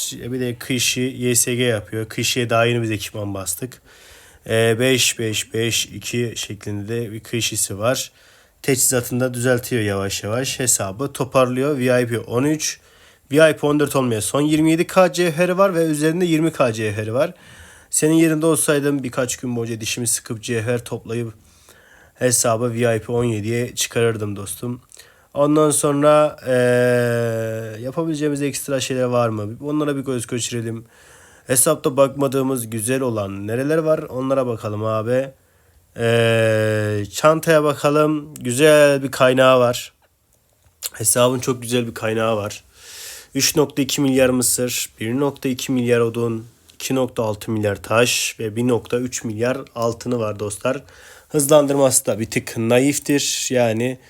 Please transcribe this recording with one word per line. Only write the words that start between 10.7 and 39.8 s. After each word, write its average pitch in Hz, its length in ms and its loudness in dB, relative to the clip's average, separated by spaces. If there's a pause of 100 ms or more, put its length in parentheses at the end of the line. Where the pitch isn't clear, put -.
toparlıyor. 131 680 0
V 123 240 2
I 123 40 -2
P 117 120 -4
on 117 260 -2
üç. 156 360 -2 (520)
V 156 180 6
I 151 60 0
P 151 100 -2
on 147 140 2
dört 143 160 0
olmaya 120 240 0
son 135 200 -2
yirmi 156 300 2
yedi 165 160 2
K 185 260 4
cevheri 175 460 0
var 196 160 4
ve 165 100 2
üzerinde 160 400 0
yirmi 160 280 2
K 127 200 2
cevheri 107 420 -4
var. 160 200 0 (560)
Senin 156 240 2
yerinde 160 320 4
olsaydım 143 560 2
birkaç 123 340 -4
gün 123 200 -6
boyunca 113 240 -6
dişimi 117 280 -4
sıkıp - 340 -6
cevher 120 420 -2
toplayıp 117 500 -8 (800)
hesabı 120 580 0
V 117 240 2
I 107 40 -2
P 107 120 -8
on 120 120 2
yediye 117 500 -2
çıkarırdım 107 640 -2
dostum. 120 440 -10 (540)
Ondan 151 360 4
sonra, 151 680 4 (100)
eee, 117 1400 0
yapabileceğimiz 147 600 -2
ekstra 139 380 -4
şeyler 127 240 -2
var 123 240 2
mı? 107 360 -6
Onlara 147 320 -2
bir 139 40 -6
göz 127 260 -4
geçirelim. 113 580 -6 (640)
Hesapta 139 500 0
bakmadığımız 135 720 0
güzel 113 300 -2
olan 101 460 -4
nereler 135 320 -2
var? 156 200 2
Onlara 131 480 -2
bakalım 107 380 -4
abi. 113 460 0 (680)
Eee, 110 1120 2
çantaya 156 520 4
bakalım. 151 680 2
Güzel 143 680 6
bir 135 80 -4
kaynağı 131 500 6
var. 123 320 0 (1000)